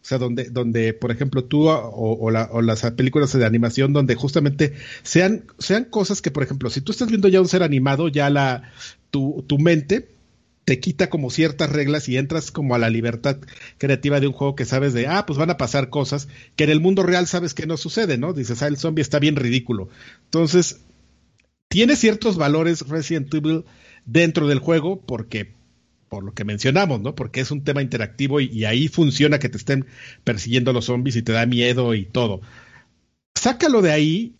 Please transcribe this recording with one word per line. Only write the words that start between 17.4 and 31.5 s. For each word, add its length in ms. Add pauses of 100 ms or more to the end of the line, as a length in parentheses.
que 120
no 120
sucede, 400
¿no? 160
Dices, 280
ah, 60
el 100
zombie 240
está 180
bien 180
ridículo. 500 (380)
Entonces, 560 (880)
tiene 260
ciertos 420
valores 520
Resident 440
Evil 300 (420)
dentro 420
del 120
juego 420
porque, 520 (540)
por 160
lo 100
que 120
mencionamos, 560
¿no? 140
Porque 260
es 100
un 120
tema 180
interactivo 580
y, 60
y 200
ahí 220
funciona 520
que 100
te 80
estén 280 (380)
persiguiendo 480
los 140
zombies 320
y 60
te 100
da 120
miedo 480